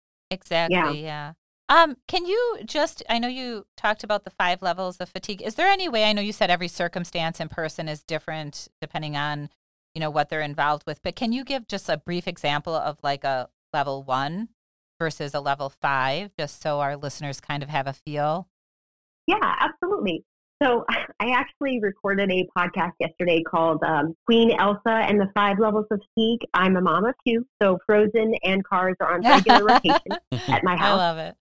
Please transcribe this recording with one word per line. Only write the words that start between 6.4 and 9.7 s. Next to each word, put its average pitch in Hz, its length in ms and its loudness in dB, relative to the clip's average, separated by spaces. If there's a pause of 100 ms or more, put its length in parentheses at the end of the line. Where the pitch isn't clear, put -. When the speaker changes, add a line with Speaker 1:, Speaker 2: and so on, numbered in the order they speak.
Speaker 1:
every 175 200 0
circumstance 170 720 -4
and 156 100 -10
person 160 380 -6
is 151 140 -10
different 156 680 -8 (100)
depending 151 380 -6
on, 147 320 -4 (440)